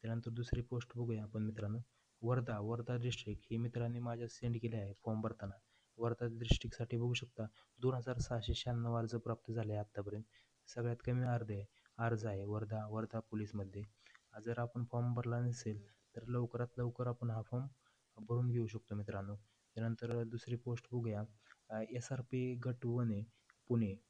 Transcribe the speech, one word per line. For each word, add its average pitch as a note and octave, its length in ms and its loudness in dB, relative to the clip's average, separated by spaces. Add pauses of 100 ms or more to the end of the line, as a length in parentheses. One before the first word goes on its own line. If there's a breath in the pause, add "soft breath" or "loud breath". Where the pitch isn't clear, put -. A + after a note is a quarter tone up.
त्यानंतर A2+ 280 -2
दुसरी A#2+ 320 0
पोस्ट A#2+ 340 -4
बघूया A#2 280 0
आपण G#2+ 200 -2
मित्रांनो, G#2+ 360 -2 (420 soft breath)
वर्धा, A#2+ 380 2
वर्धा A#2 360 -2
डिस्ट्रिक्ट A#2+ 560 -2
ही A2+ 60 0
मित्रांनी A#2+ 420 0
माझ्या A#2+ 280 -2
सेंड A#2 340 0
केली A2+ 140 0
आहे G2 180 -2 (120)
फॉर्म A2 160 2
भरताना. G#2+ 320 -2 (440 soft breath)
वर्धा A#2 280 2
डिस्ट्रिक्टसाठी A#2 720 2
बघू A#2+ 160 4
शकता A#2+ 300 -4 (340 loud breath)
दोन B2+ 160 4
हजार B2 240 0
सहाशे A#2 360 2
शहाण्णव A#2 420 2
अर्ज A#2 200 2
प्राप्त A2+ 360 -2
झाले A2 200 0
आहे G#2 80 2
आत्तापर्यंत. G#2 440 -4 (440 loud breath)
सगळ्यात A#2+ 380 0
कमी B2+ 220 4
अर्ज A2+ 240 2
आहे, G2+ 140 -2 (320 loud breath)
अर्ज A2+ 280 2
आहे G2 180 0
वर्धा, G#2+ 440 0
वर्धा A2 320 -2
पोलीसमध्ये. G2+ 640 -4 (600 loud breath)
जर A#2 140 -2
आपण A#2+ 320 -2
फॉर्म A#2+ 220 2
भरला A#2+ 260 0
नसेल A2+ 520 -2
तर - 360 -14
लवकरात A#2+ 400 0 (100)
लवकर B2 300 0
आपण A#2+ 220 0
हा A2 120 0
फॉर्म B2 260 -2 (580 soft breath)
भरून A#2+ 260 4
घेऊ A#2 160 2
शकतो G#2+ 280 -6
मित्रांनो. G#2 400 -4 (400 soft breath)
त्यानंतर A#2 480 0
दुसरी A#2+ 320 -4
पोस्ट A#2+ 360 -4
बघूया, A2+ 320 0 (460 loud breath)
अ, A2 200 -2
एसआरपी B2+ 680 -2
गट B2 300 -2
वन A#2+ 260 4
आहे G#2 120 0 (440 loud breath)
पुणे A2 280 6 (140)